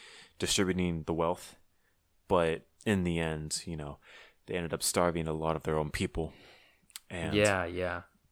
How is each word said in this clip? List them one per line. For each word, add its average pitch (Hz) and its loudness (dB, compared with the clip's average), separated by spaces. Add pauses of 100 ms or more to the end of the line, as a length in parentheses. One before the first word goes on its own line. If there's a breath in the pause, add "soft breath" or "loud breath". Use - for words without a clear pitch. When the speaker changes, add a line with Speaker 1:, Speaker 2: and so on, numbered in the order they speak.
(400 loud breath)
Speaker 1:
distributing 90 0
the 85 0
wealth. 82 -2 (720)
But 82 2 (180)
in 98 4
the 85 2
end, 78 -4
you 85 -8
know, 73 -10 (480 loud breath)
they - -6
ended 82 -2
up 78 -4
starving 85 2
a 80 -2
lot 80 0
of 80 -6
their 78 0
own 78 0
people. 82 -4 (760 loud breath)
And 85 -4
Speaker 2:
Yeah, 101 4
yeah. 87 -4 (300)